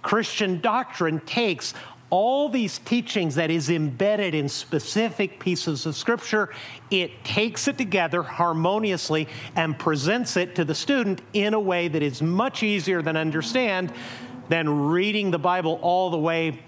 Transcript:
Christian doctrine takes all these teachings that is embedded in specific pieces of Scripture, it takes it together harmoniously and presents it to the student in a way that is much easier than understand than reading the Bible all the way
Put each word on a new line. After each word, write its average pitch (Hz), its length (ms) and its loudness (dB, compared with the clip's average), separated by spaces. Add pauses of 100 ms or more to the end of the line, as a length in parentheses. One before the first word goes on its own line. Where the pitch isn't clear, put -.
Christian 202 600 0
doctrine 180 580 0
takes 208 540 -2 (360)
all 262 400 2
these 226 300 -2
teachings 208 560 0
that 160 140 2
is 160 200 0
embedded 170 640 2
in 147 120 0
specific 196 920 -2
pieces 160 460 -2
of 156 100 -4
Scripture, 226 540 0 (400)
it 185 340 -2
takes - 440 0
it 277 100 -2
together 175 440 0
harmoniously 170 1040 0 (300)
and 160 220 0
presents 170 580 0
it 180 180 0
to 175 80 0
the 156 120 0
student 226 480 0 (100)
in 208 220 2
a 220 40 4
way 175 300 2
that 156 140 0
is 135 180 -2
much 196 420 0
easier 190 380 2
than 160 160 0
understand 185 760 0 (600)
than 151 400 2
reading 196 400 2
the 170 80 2
Bible 170 420 0
all 180 300 2
the 165 80 0
way 160 500 0